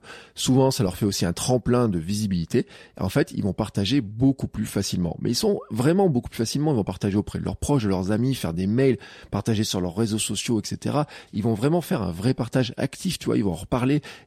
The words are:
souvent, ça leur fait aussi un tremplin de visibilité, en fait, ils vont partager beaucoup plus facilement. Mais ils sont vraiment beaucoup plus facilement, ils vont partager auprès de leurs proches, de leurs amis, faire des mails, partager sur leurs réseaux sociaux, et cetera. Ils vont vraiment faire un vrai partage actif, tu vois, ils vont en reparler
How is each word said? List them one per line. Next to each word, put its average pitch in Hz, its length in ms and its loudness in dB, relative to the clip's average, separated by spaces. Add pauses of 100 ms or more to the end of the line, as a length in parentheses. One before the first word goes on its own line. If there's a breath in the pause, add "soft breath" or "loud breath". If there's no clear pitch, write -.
(340 loud breath)
souvent, 131 380 4
ça - 100 -2
leur 90 160 0
fait 113 80 0
aussi 101 180 0
un 87 100 0
tremplin 123 540 2
de 90 120 0
visibilité, 156 680 0 (320 loud breath)
en - 120 -2
fait, - 220 0
ils - 120 -4
vont 95 100 0
partager 107 480 0
beaucoup 113 460 0
plus 107 180 -4
facilement. 92 560 -2
Mais - 80 0
ils 120 60 0
sont - 240 0 (100)
vraiment 165 400 4
beaucoup 123 200 0
plus - 80 -12
facilement, 143 340 0
ils 131 60 2
vont 98 60 2
partager 98 340 0
auprès - 200 -2
de - 60 -4
leurs 98 140 -4
proches, 143 260 2
de 101 60 2
leurs 92 220 0
amis, 120 220 2
faire 82 220 -4
des 95 100 0
mails, 123 320 4 (320 loud breath)
partager 104 340 0
sur 101 180 0
leurs 87 140 -4
réseaux 110 220 0
sociaux, 107 420 -2
et - 60 -6
cetera. 135 400 -2 (280 loud breath)
Ils 104 100 -2
vont 113 100 2
vraiment 147 280 2
faire 147 200 -2
un 92 100 -2
vrai 95 220 0
partage 123 440 -2
actif, - 420 -4
tu - 80 -6
vois, 117 100 2
ils 120 60 2
vont 95 80 2
en 80 40 -2
reparler 127 460 0 (260 loud breath)